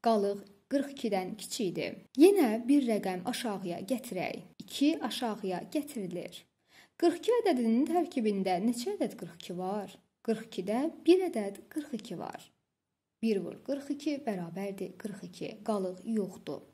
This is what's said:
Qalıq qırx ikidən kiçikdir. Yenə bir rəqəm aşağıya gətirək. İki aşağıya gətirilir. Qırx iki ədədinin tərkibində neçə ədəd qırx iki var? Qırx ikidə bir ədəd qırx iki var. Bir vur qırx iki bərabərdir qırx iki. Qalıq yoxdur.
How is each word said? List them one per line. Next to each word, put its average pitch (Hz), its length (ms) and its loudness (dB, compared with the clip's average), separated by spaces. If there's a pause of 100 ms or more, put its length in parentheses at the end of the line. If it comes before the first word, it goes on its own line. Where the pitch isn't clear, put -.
Qalıq 202 320 4 (340)
qırx 277 220 0
ikidən 196 420 -2
kiçikdir. 165 640 -4 (180)
Yenə 349 300 10 (220)
bir 277 200 6
rəqəm 190 400 0
aşağıya 196 600 -4
gətirək. 220 480 -4 (200)
İki - 300 0 (200)
aşağıya 202 500 -4 (160)
gətirilir. 196 640 -4 (640)
Qırx 339 200 4
iki 453 160 2
ədədinin 254 480 4
tərkibində 220 720 0 (100)
neçə 240 300 0
ədəd 330 260 -4
qırx - 160 -12
iki 180 220 -10
var? 190 340 -4 (320)
Qırx 220 240 -2
ikidə 202 300 -2 (260)
bir 370 220 8
ədəd 202 420 -4
qırx 294 240 -8
iki 208 260 -8
var. - 300 -10 (760)
Bir 208 220 2
vur - 220 -10
qırx 277 260 -4
iki 285 240 -4
bərabərdir 190 800 -6
qırx 196 320 -12
iki. - 240 -10 (160)
Qalıq 190 360 -2
yoxdur. 202 680 -4